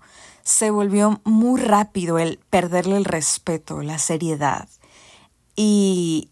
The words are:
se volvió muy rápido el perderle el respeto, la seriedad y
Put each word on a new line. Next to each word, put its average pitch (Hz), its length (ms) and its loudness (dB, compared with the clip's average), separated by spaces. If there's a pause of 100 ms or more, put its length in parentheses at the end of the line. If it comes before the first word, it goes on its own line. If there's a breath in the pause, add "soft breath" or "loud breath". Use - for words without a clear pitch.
(440 loud breath)
se - 260 0
volvió 208 540 2
muy 233 360 2
rápido 208 600 0
el 165 200 -4 (100)
perderle 180 480 0
el 202 80 0
respeto, 160 760 -6
la 151 160 -8
seriedad 156 720 -4 (840 loud breath)
y 190 760 2